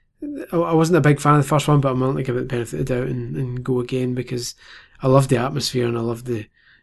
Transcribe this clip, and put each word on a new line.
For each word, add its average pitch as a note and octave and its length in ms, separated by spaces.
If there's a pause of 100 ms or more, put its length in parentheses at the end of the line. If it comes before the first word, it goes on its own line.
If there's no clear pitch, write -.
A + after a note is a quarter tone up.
(520)
I, F3+ 60
I E3 160
wasn't E3 240
a D3+ 40
big D3 200
fan D3 140
of D3 80
the C#3 40
first D3 200
one, D3 140
but C3+ 100
I'm B2+ 80
willing C3+ 180
to C#3 60
give B2+ 120
it B2 60
the B2+ 40
benefit B2 340
of C#3 80
the B2+ 80
doubt B2+ 120
and, B2+ 300
and B2 260
go B2 160
again B2+ 360
because B2 400 (460)
I C3+ 60
love C3 200
the B2 100
atmosphere B2+ 500
and A#2 100
I A#2 40
love A#2 240
the, A2+ 220 (360)